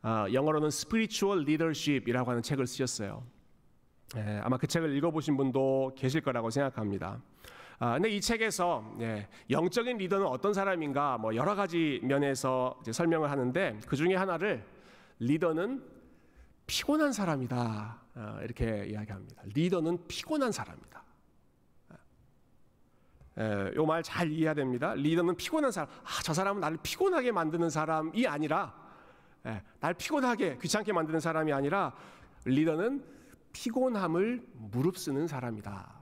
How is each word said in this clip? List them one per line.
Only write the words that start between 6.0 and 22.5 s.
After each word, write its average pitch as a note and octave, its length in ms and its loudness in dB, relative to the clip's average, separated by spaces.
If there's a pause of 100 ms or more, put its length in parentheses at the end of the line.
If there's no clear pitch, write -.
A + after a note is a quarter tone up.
거라고 A#2+ 280 0
생각합니다. A2 720 -2 (580)
아, A#2+ 140 0
근데 F3+ 160 2
이 G#3 100 0
책에서, F3 840 0
예, A2 260 -4 (240)
영적인 A3 460 0
리더는 G3 280 2
어떤 C#3 280 0
사람인가, D3 640 0
뭐 A2 160 0
여러 D#3+ 200 2
가지 E3 480 0
면에서 C3 760 2
이제 A2+ 100 -6
설명을 D#3+ 380 2
하는데, C3 580 0
그 - 80 -2
중에 E3+ 200 4
하나를 F3+ 500 0 (540)
"리더는 E3 640 2 (840)
피곤한 D4 480 2
사람이다." B2 880 -2 (140)
아, G#2+ 260 -10
이렇게 A2 460 -2
이야기합니다. G#2 580 -10
"리더는 E3+ 640 0
피곤한 C#4 440 -2
사람이다." - 520 -10 (2250)